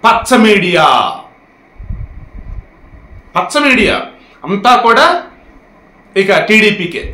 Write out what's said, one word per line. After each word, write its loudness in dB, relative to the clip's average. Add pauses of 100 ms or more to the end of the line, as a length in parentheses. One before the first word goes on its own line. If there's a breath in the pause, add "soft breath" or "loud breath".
పచ్చ 0
మీడియా, 2 (2500)
పచ్చ -2
మీడియా 2 (520 soft breath)
అంతా 2 (120)
కూడా 4 (1080)
ఇక 2
టీడీపీకే. 0 (100)